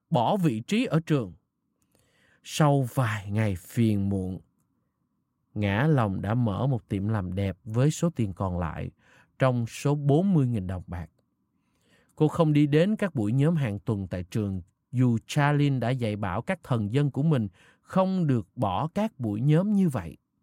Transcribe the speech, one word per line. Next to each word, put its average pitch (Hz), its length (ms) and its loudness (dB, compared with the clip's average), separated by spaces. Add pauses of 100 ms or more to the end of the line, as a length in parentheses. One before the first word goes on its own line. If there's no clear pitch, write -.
(100)
bỏ 143 260 2
vị 143 240 0
trí 220 240 -2
ở 160 220 0
trường. 120 260 -2 (1080)
Sau 143 520 2
vài 107 360 -2
ngày 104 260 0
phiền 104 520 0
muộn, 92 320 -4 (1120)
Ngã 104 320 0
Lòng 107 360 0
đã 101 120 -2
mở 113 320 0
một 131 220 -4
tiệm 98 200 -2
làm 92 260 -2
đẹp 98 300 -2
với 123 260 0
số - 200 -2
tiền 101 220 -2
còn 90 260 -4
lại 90 320 -6 (480)
trong 123 280 0
số - 280 -2
bốn 151 400 2
mươi 139 120 4
nghìn 110 200 -2
đồng 90 200 -6
bạc. 85 240 -10 (1040)
Cô 156 120 4
không 156 240 2
đi 147 140 6
đến 170 300 2
các 196 180 -4
buổi 107 180 0
nhóm 147 240 4
hàng 110 220 -2
tuần 98 280 -4
tại 92 160 -6
trường, 95 400 -4 (300)
dù 123 340 2
Charlene 143 520 2
đã 117 120 -2
dạy 117 260 -2
bảo 98 260 -4
các 190 200 -6
thần 107 300 -2
dân 143 180 0
của 135 120 -4
mình 139 260 0 (320)
không 185 460 0
được 123 200 0 (100)
bỏ 113 380 -2
các 214 260 -4
buổi 107 200 -4
nhóm 160 320 2
như 190 160 2
vậy. 92 280 -6 (260)